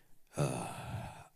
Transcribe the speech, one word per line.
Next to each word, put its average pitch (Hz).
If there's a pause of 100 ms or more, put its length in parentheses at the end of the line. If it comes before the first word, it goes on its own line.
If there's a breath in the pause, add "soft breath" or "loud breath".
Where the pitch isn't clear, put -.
(280 soft breath)
Ah, 65 (640 loud breath)